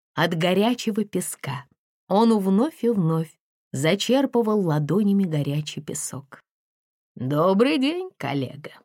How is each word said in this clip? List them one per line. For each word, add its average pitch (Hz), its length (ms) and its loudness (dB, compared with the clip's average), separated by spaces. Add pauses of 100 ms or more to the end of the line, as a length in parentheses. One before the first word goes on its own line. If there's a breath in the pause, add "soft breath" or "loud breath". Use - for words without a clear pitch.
(160)
от 170 200 0
горячего 202 680 0
песка. 151 600 -8 (420)
Он 220 320 4
вновь 196 440 0
и 233 60 2
вновь 160 420 0 (400)
зачерпывал 214 920 0
ладонями 185 640 2
горячий 151 560 -4
песок. - 600 -12 (720)
«Добрый 190 640 2
день, 339 400 -2
коллега!» 139 540 -8 (140)